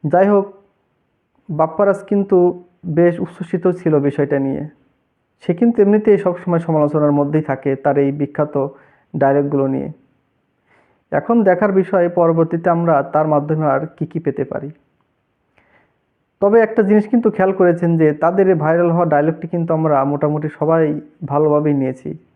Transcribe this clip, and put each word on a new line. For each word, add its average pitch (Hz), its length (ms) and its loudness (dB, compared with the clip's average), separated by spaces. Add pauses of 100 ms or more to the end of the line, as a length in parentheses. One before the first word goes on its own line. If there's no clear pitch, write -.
যাই 175 240 2
হোক, 202 240 0 (960)
বাপ্পারাজ 185 540 -2
কিন্তু 190 600 0 (220)
বেশ 170 340 0
উচ্ছ্বসিত 175 480 -6
ছিল 170 300 0
বিষয়টা 143 400 -2
নিয়ে। 139 300 -6 (720)
সে - 140 -4
কিন্তু 233 280 0
এমনিতেই 214 360 4
সবসময় 175 400 -2
সমালোচনার 151 540 0
মধ্যেই 143 300 0
থাকে 135 340 -4
তার 139 220 0
এই 139 140 0
বিখ্যাত 143 560 -4 (480)
ডায়লগগুলো 139 500 0
নিয়ে। 135 260 -6 (1160)
এখন 233 320 0
দেখার 196 300 2
বিষয় 185 360 0
পরবর্তীতে 165 600 0
আমরা 165 320 2
তার 151 240 -2
মাধ্যমে 156 400 -2
আর 139 200 0
কি - 200 -8
কি 170 140 -8
পেতে 139 240 -4
পারি। - 260 -10 (1700)
তবে 208 200 4
একটা 220 220 2
জিনিস 208 260 2
কিন্তু 233 220 2
খেয়াল 190 220 0
করেছেন 175 460 2
যে 156 140 4
তাদের 175 360 2
এই 190 60 4
ভাইরাল 165 360 2
হওয়া 170 160 2
ডায়লগটি 156 420 0
কিন্তু 165 260 -2
আমরা 156 300 0
মোটামুটি 151 440 -2
সবাই 156 520 0 (240)
ভালোভাবেই 147 500 0
নিয়েছি 131 440 -6 (180)